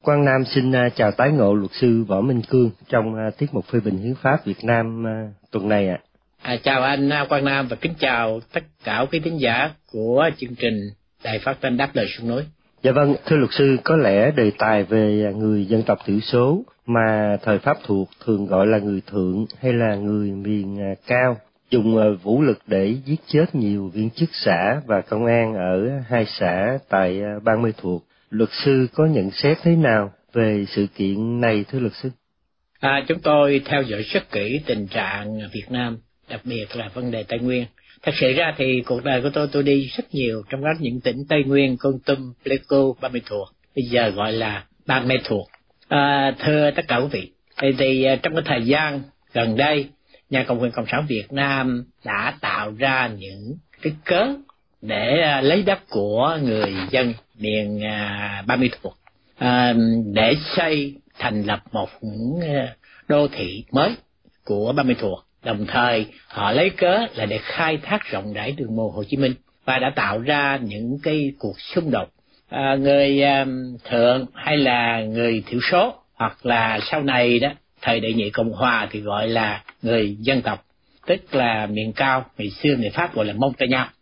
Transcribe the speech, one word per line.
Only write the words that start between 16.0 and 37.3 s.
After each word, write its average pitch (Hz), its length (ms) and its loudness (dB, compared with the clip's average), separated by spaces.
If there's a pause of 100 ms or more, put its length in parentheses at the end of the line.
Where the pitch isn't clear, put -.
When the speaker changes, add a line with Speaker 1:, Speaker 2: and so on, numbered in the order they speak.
Speaker 1:
thiểu 101 140 0
số 131 440 2 (220)
mà 110 580 2
thời 104 160 2
Pháp 139 240 0
thuộc 98 260 -2 (160)
thường 104 200 0
gọi 95 220 2
là 110 100 4
người 101 300 -2
thượng 98 380 -2 (160)
hay 127 120 0
là 113 220 0
người 104 360 -2
miền, 98 480 -4
à, 98 120 -6 (160)
cao, 123 300 2 (320)
dùng, 113 280 2
à, 107 80 4 (180)
vũ 117 180 2
lực 127 260 2
để 101 280 0 (100)
giết 147 220 -2
chết 156 180 4 (100)
nhiều 101 380 -2
viên 107 160 -2
chức 165 240 -2
xã 101 540 0
và 101 140 2
công 110 240 -2
an 117 300 2
ở 92 340 0 (200)
hai 117 160 2
xã 98 520 -2 (120)
tại, 95 320 0
à, 104 100 -6 (120)
bang 113 180 2
Mê 113 160 2
Thuộc. 87 260 -4 (260)
Luật 107 200 2 (160)
sư 131 280 4
có 156 120 4
nhận 110 260 2
xét 147 300 2
thế 170 140 4
nào 110 360 2 (220)
về 107 360 2
sự 101 260 0
kiện 110 460 -2
này, 110 300 0
thưa 135 80 -4
luật 117 140 -2
sư? - 160 -8 (680)
Speaker 2:
À, 139 280 0
chúng 165 120 -2
tôi 143 460 4
theo 143 160 0
dõi 110 200 -4
rất - 300 -4
kỹ 110 340 -4
tình 107 220 -2
trạng 104 520 -6 (140)
Việt 104 180 -10
Nam, 120 260 -4 (320)
đặc 120 140 -12
biệt 117 320 -8
là 110 180 -8
vấn 123 180 -6
đề 110 120 -6
Tây 120 160 -6